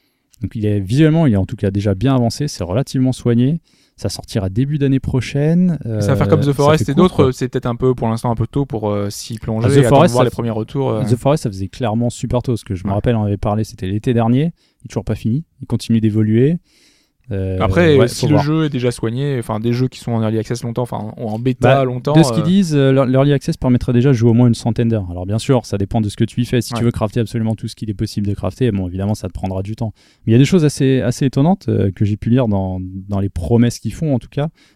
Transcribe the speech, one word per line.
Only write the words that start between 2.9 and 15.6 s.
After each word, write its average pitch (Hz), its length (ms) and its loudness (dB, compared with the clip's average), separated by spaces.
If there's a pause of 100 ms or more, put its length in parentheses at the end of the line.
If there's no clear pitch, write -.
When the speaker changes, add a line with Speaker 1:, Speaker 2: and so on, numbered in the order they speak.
Speaker 1:
soigné. 123 500 0 (360)
Ça - 120 -6
sortira - 400 -6
début 139 300 -2
d'année 135 200 2
prochaine. 156 840 0
Speaker 2:
Ça 107 240 -2
va 135 80 2
faire 101 100 2
Speaker 1:
Euh, 101 60 0
Speaker 2:
comme 147 80 6
The 143 60 0
Speaker 1:
ça 143 80 2
Speaker 2:
Forest 143 320 4
Speaker 1:
fait 135 80 -2
Speaker 2:
et - 20 -4
Speaker 1:
court, 180 80 6
Speaker 2:
d'autres, 180 120 2 (100)
Speaker 1:
quoi. 131 80 2
Speaker 2:
c'est 127 160 -4
peut-être 127 180 -4
un 120 80 -2
peu 127 180 2
pour 120 140 -4
l'instant 117 240 -2
un 113 40 -2
peu 113 120 -2
tôt 143 180 -2
pour, 107 240 -4
euh, 101 220 -2
s'y - 260 -12
plonger 113 320 -2
Speaker 1:
Ah, - 20 4
The 143 40 4
Speaker 2:
et 143 60 8
attendre 127 160 4
Speaker 1:
Forest, 160 160 6
Speaker 2:
voir 127 80 4
Speaker 1:
ça 123 40 4
Speaker 2:
les 117 60 0
Speaker 1:
f-, - 20 -12
Speaker 2:
premiers 120 160 -4
retours, 113 400 -4
euh. 113 140 -2
Speaker 1:
The 110 140 0
Forest, 147 260 0
ça 117 80 -4
faisait 95 160 -8
clairement 117 420 -2
super 123 320 -4
tôt, 127 120 -4
parce 107 100 -6
que - 100 -8
je 90 120 -6
me 101 40 -2
Speaker 2:
Ouais. 98 60 -2
Speaker 1:
rappelle, 117 200 0
on 110 100 0
avait 101 120 -2
parlé, 107 260 -2
c'était 107 220 -10
l'été 107 300 -2
dernier, 123 380 2 (280)
il - 40 -16
est - 20 -18
toujours - 180 -8
pas 110 80 -4
fini, 120 300 -2 (180)